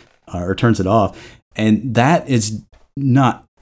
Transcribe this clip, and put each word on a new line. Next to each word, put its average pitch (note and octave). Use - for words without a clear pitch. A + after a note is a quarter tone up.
uh, F2+
or F2+
turns A#2
it F2+
off, G2
and A2
that C#3+
is A2
not C3+